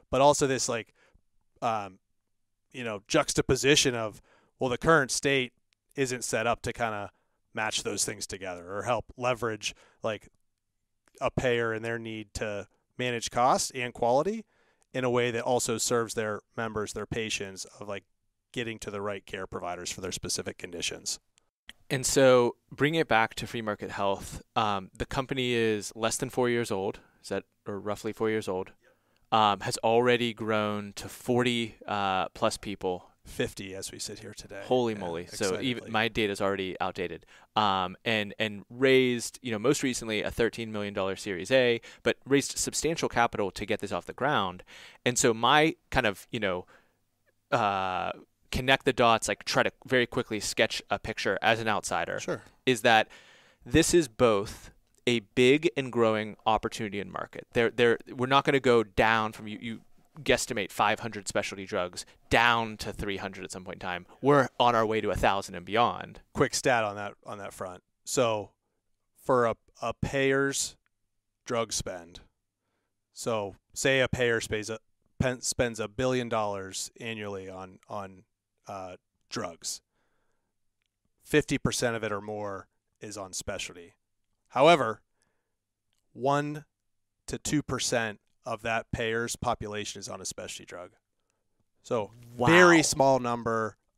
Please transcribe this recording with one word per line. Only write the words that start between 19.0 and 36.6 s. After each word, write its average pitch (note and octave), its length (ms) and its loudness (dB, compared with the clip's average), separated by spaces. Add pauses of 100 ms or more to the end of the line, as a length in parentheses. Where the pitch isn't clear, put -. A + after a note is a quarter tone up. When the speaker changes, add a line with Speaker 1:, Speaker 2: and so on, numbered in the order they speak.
Speaker 1:
right G2+ 240 -8
care F#2+ 220 -10
providers F2 440 -8
for - 100 -12
their F#2 100 -6
specific - 460 -8
conditions. - 640 -8 (720)
Speaker 2:
And C3 140 -2
so B2+ 500 6 (160)
bringing D3 280 0
it D#3 80 0
back A2 280 2
to - 120 -8
Free A#2+ 140 -6
Market G#2 300 -4
Health, G2 520 -4 (120)
um, G2+ 400 0
the - 100 -6
company B2+ 480 -2
is A2 420 0
less A2+ 220 -2
than C3 120 -4
four B2 200 0
years A#2+ 220 0
old, G2+ 280 -2 (220)
is - 80 -18
that, G2 160 -4 (220)
or G2+ 120 -8
roughly G#2 340 -6
four A2 160 -2
years A2 180 -2
old, F#2+ 240 -6 (600)
um, G#2 300 6
has - 160 -4
already A#2+ 560 4
grown G#2 600 -2
to - 160 -14
forty, A#2+ 640 0 (120)
uh, G2 420 0
plus - 280 -2
people. F#2 480 -6 (200)
Speaker 1:
Fifty G2+ 500 -8
as F#2+ 160 -10
we G2 80 -16
sit G#2 200 -10
here G2 140 -16
today. G2 320 -16
Speaker 2:
Holy B2 280 2
Speaker 1:
Yeah, G2+ 60 -8
Speaker 2:
moly. F2 280 -8
So - 180 -6
even F#2 140 0
Speaker 1:
excitedly. A#2+ 320 -6
Speaker 2:
my A2+ 160 0
data's G#2+ 340 -2
already G2 380 -2